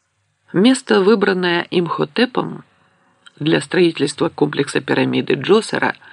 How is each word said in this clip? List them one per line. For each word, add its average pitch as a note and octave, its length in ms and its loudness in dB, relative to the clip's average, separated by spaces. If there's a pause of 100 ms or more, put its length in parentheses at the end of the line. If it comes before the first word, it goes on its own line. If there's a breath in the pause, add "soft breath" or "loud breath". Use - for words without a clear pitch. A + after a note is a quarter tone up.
(520)
Место, A3 500 2
выбранное F#3 680 0
Имхотепом E3+ 920 -4 (760)
для D#3 240 0
строительства D#3+ 680 0
комплекса D3 520 -2
пирамиды C3 540 0
Джосера, D3+ 600 0 (180 loud breath)